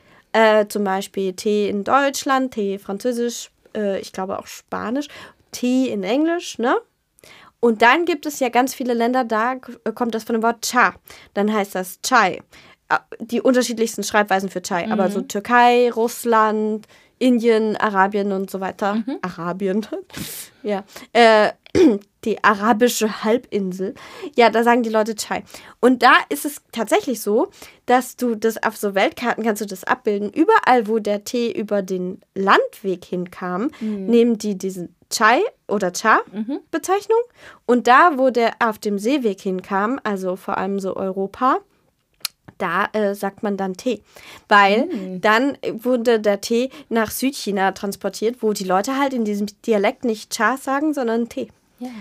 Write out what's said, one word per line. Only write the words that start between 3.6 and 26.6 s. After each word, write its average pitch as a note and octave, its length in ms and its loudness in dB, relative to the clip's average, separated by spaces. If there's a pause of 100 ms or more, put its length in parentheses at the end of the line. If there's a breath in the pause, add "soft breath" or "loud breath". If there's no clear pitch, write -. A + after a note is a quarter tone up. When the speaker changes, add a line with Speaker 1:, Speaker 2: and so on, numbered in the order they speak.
Speaker 1:
äh, G3+ 240 -2
ich - 120 -16
glaube F#3+ 260 -6
auch - 80 -14
Spanisch, A3 600 -8 (420 loud breath)
Tee B3+ 400 0
in G#3 140 -6
Englisch, D#4 540 -2
ne? B3+ 180 0 (840 loud breath)
Und A3+ 220 2
dann C#4+ 240 6
gibt D#4+ 200 -4
es D4 140 -8
ja B3+ 80 0
ganz B3 260 0
viele B3 200 -4
Länder, B3 300 0
da A#3 320 -2
k-, A#3+ 360 -10
kommt A3+ 220 -4
das A3+ 100 -6
von A#3 100 -4
dem A3 80 0
Wort A#3 200 0
Cha. A#3 320 0 (400 loud breath)
Dann G#3 180 0
heißt G3+ 220 -2
das F#3 280 -8
Chai. A3 400 2 (460 loud breath)
Äh, - 100 2 (220)
die A#3 200 -4
unterschiedlichsten A#3 640 0
Schreibweisen G3+ 460 0
für F3+ 120 -8
Chai, F#3 280 -4
aber G3+ 180 0
Speaker 2:
Mhm. G3 40 -2
Speaker 1:
so G3+ 100 -4
Türkei, A#3+ 680 2
Russland, A3 960 0 (320 soft breath)
Indien, A3 580 2
Arabien G3+ 560 2
und F#3+ 180 -4
so F#3+ 100 -8
weiter. F#3+ 340 -4
Speaker 2:
Mhm. B3+ 280 -4
Speaker 1:
Arabien. F#3 720 -4
<laughs> D#4+ 40 -8 (680 loud breath)
Ja. G3+ 200 -4 (280 loud breath)
Äh, A3 380 6 (240)
<clears throat> C#4 240 6 (260)
die G#3 200 -2
arabische G#3+ 800 2
Halbinsel. G#3 720 -2 (400 loud breath)
Ja, A#3 120 6
da A3+ 140 2
sagen A#3+ 220 4
die A3+ 60 -4
Leute A3 260 0
Chai. F#3+ 260 -6 (380 loud breath)
Und B3 240 4
da C4 80 8 (160)
ist - 160 -6
es - 260 -8